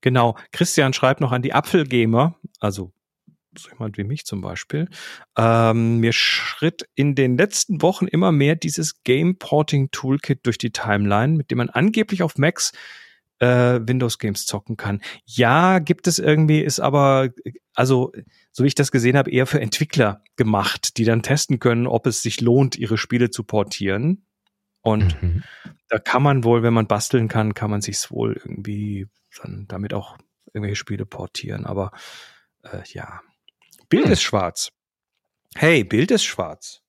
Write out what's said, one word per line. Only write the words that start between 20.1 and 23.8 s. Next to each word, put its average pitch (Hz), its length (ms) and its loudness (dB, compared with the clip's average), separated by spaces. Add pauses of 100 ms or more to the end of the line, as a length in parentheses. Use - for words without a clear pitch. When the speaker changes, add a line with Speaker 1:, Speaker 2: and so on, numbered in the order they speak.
Speaker 1:
gemacht, 107 600 0
die 117 60 0
dann 113 180 2
testen 135 380 -2
können, 120 280 0
ob 120 200 0
es 117 140 -4
sich - 180 -6
lohnt, 120 380 2
ihre 110 200 -2
Spiele 120 340 0
zu - 120 -10
portieren. 104 840 -2 (580)